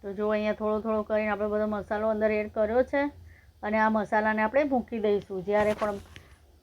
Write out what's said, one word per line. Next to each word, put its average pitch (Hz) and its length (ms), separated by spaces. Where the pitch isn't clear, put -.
તો 202 100
જો 208 180
અહીંયા 214 220
થોડો 214 280
થોડો 220 220
કરીને 214 280
આપણે 208 180
બધો 214 180
મસાલો 214 440
અંદર 214 200
એડ 214 220
કર્યો 220 300
છે 277 200
અને 208 160
આ 220 120
મસાલાને 214 520
આપણે 254 220
મૂકી 240 360
દઈશું. 196 440
જ્યારે 208 300
પણ 208 240